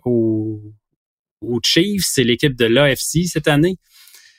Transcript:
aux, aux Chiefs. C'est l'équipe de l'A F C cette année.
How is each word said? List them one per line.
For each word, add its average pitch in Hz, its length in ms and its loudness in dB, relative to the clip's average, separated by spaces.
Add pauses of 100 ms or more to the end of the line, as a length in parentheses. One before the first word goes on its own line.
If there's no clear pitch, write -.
aux, 110 600 -2 (800)
aux 117 220 -2
Chiefs. 196 440 0
C'est - 160 0
l'équipe 120 340 0
de 120 80 2
l'A 131 300 4
F - 60 -8
C 170 240 -2
cette 165 240 -4
année. 160 280 2 (600)